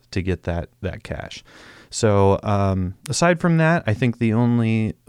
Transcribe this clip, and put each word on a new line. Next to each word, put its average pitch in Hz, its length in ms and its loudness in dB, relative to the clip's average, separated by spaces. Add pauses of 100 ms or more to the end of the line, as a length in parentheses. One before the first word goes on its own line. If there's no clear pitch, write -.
(120)
to 98 100 -4
get 87 220 -4
that, 85 260 -6 (120)
that 85 220 -10
cash. - 400 -12 (460)
So, 98 540 2
um, 98 520 -2 (140)
aside 170 300 2
from 170 180 2
that, 160 300 2
I 113 80 2
think 120 240 -2
the 113 140 2
only 113 600 2 (160)